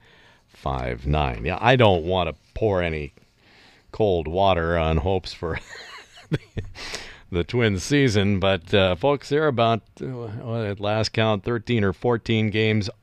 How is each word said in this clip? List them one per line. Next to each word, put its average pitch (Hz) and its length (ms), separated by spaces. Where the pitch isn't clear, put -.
five 64 580
nine. 69 380
Yeah, 87 160
I 127 160
don't 98 260
wanna 87 300
pour 98 280
any 78 320
cold 90 340
water 85 500
on 80 200
hopes 92 360
for 80 260
<laughs> - 340
the, - 100
the 87 140
Twins 110 360
season, 104 600
but, 95 320
uh, 95 220
folks, 139 340
they're 151 180
about, 113 320
uh, 139 60
what, 117 580
at 101 160
last 107 320
count, 110 320
thirteen 117 400
or 95 80
fourteen 113 560
games 107 400